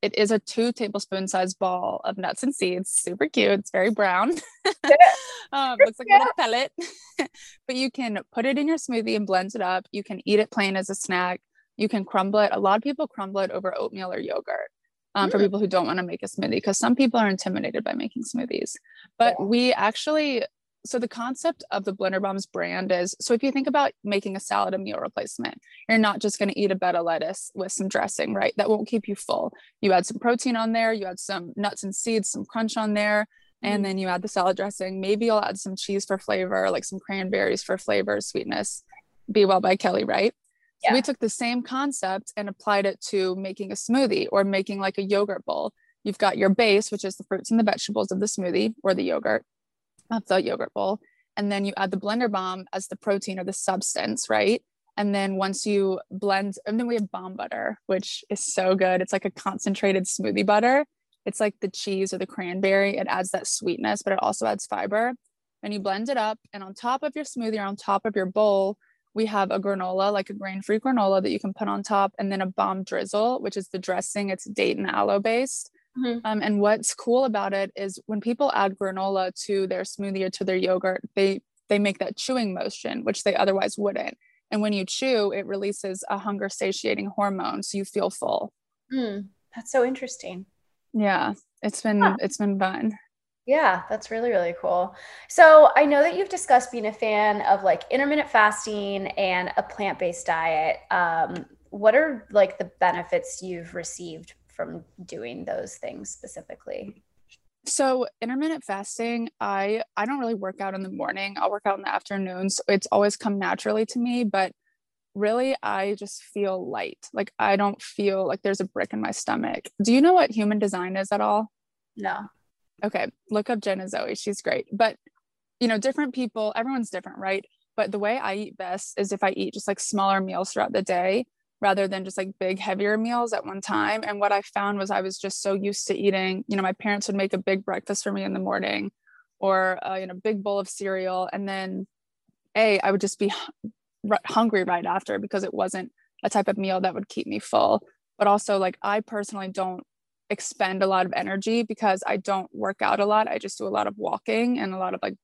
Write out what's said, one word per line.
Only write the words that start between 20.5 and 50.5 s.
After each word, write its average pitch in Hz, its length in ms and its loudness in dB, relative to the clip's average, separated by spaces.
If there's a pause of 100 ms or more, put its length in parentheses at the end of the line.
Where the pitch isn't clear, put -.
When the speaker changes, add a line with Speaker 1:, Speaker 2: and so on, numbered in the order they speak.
Speaker 1:
so 254 140 -4
the 233 80 -2
concept 254 640 -6
of 202 140 -2
the 196 80 -2
Blender 190 280 -2
Bombs 196 240 -4
brand 185 460 -4
is, 180 280 0
so - 140 0
if 233 80 4
you 269 100 2
think 269 160 -2
about 277 260 2 (100)
making 202 320 -2
a 196 40 -8
salad 202 360 0
a - 20 -2
meal 196 220 -6
replacement, - 640 -8 (280)
you're 226 80 6
not 214 220 4
just 208 180 0
gonna 202 180 0
eat 202 160 2
a 190 40 0
bed 180 200 0
of 170 100 0
lettuce 165 500 -4
with 190 160 -6
some 190 160 -2
dressing, - 480 -2
right? 196 220 0
That 208 120 2
won't 214 180 2
keep 214 200 -2
you 202 80 -4
full. - 360 -4 (300)
You 196 120 4
add 185 120 4
some 226 140 -8
protein 240 360 0
on 226 180 0
there, 226 200 2
you 202 120 -4
add 185 140 -8
some 175 360 -8
nuts 202 280 -4
and 196 120 -8
seeds, 220 340 0
some - 160 -6
crunch 226 320 -4
on 214 160 0
there, 208 340 2 (340)
and 208 200 0
Speaker 2:
Mm. - 20 0
Speaker 1:
then 190 140 -2
you 185 120 -2
add 180 120 -2
the 214 60 -6
salad 190 300 0
dressing. 190 420 -6
Maybe 208 260 0
you'll 220 140 4
add 202 180 -2
some 190 180 -8
cheese 196 300 -4
for 190 140 -2
flavor, 190 500 0
like 180 140 0
some 190 160 -10
cranberries 190 640 -2
for 190 160 -2
flavor, 107 420 0
sweetness. - 640 -6 (480)
Be 202 140 6
Well 190 160 6
by 185 140 4
Kelly, 190 280 0
right? - 320 2 (480)
So - 80 4
we 247 60 6
Speaker 2:
Yeah. 262 60 2
Speaker 1:
took 269 160 -6
the 226 100 0
same 240 340 -2
concept 254 760 -4
and 208 100 -6
applied 202 380 0
it 196 240 -4
to 190 280 0
making 190 340 -8
a 202 40 -8
smoothie 240 560 2
or 196 120 4
making, 196 360 -2
like, 190 200 -2
a 196 40 -2
yogurt 196 420 0
bowl. - 280 -4 (300)
You've 202 160 -4
got 196 180 2
your 196 120 4
base, 208 420 4
which 208 120 -6
is 190 120 -6
the - 80 -16
fruits - 260 -6
and 226 100 4
the 226 40 4
vegetables 208 480 0
of 190 80 -2
the 202 80 0
smoothie 202 560 0
or 190 100 4
the 113 100 -2
yogurt, 90 420 0 (680)
of 226 140 -4
the 190 180 2
yogurt - 300 -4